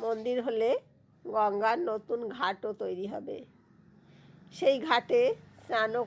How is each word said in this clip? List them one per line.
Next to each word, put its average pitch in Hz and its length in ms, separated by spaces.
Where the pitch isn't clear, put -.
মন্দির 226 420
হলে 226 240
গঙ্গার 214 540
নতুন 220 300
ঘাটও 196 340
তৈরি 190 300
হবে। - 240
সেই 277 180
ঘাটে 247 320
স্নানও 220 440